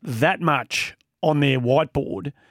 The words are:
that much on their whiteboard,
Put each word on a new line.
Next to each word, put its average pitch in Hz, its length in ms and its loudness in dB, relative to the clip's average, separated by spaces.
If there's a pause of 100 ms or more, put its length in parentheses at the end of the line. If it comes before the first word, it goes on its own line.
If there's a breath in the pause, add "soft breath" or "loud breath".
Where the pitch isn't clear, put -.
that 147 380 0
much 143 560 -2 (260)
on 156 180 2
their 135 200 2
whiteboard, 139 720 -2 (180)